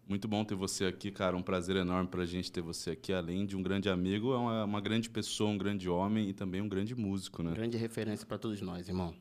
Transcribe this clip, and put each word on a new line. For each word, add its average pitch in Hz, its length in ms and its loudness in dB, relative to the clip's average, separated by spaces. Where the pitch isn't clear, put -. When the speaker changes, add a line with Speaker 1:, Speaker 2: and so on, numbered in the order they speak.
Speaker 1:
Muito 98 220 0
bom 107 160 4
ter 107 100 -2
você 95 300 0
aqui, 92 280 0
cara. 92 260 2
Um 90 40 0
prazer 92 360 2
enorme 90 320 4
pra 90 160 0
gente 90 260 -2
ter - 80 -4
você 85 320 -4
aqui. 80 220 -4
Além 90 320 0
de 98 100 -4
um 95 80 0
grande 95 240 2
amigo, 98 460 2
é 127 40 2
uma, 113 280 2
uma 104 160 0
grande 113 280 0
pessoa, 107 400 0
um 104 80 2
grande 95 300 0
homem 98 400 2
e 95 60 -2
também 95 280 -2
um 104 60 -2
grande 101 260 0
músico, 98 480 -2
né? 82 120 0
Speaker 2:
Grande 117 240 -2
referência 110 500 -2
pra 107 100 -4
todos 104 240 -4
nós, 90 280 -6
irmão. 90 320 -2